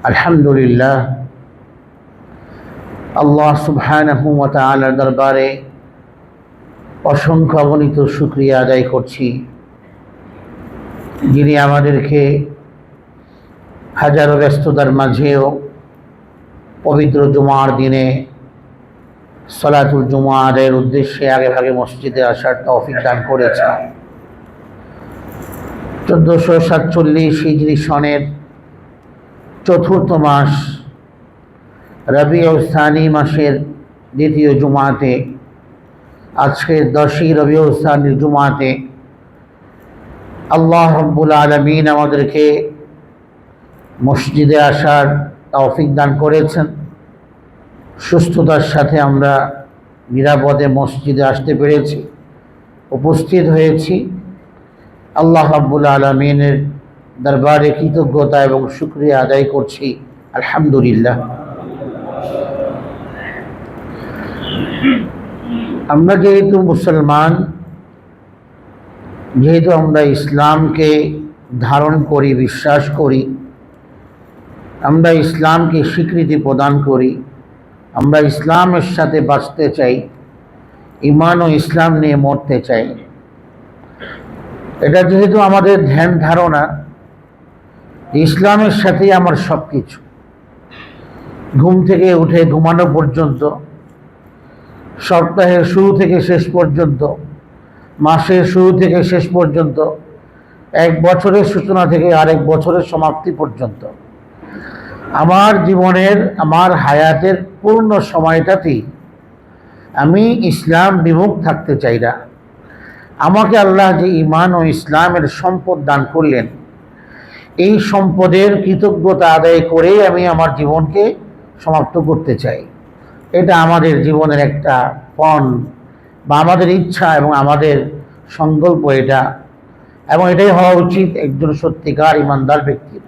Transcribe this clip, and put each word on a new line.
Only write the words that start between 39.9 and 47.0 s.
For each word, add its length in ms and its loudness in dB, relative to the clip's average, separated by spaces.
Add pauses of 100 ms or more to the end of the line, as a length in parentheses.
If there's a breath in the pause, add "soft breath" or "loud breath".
আল্লাহ 460 2
রাব্বুল 360 0
আলামিন 560 2
আমাদেরকে 840 0 (1300)
মসজিদে 560 2
আসার 720 0 (200)
তৌফিক 420 0
দান 240 0
করেছেন। 480 0 (1300)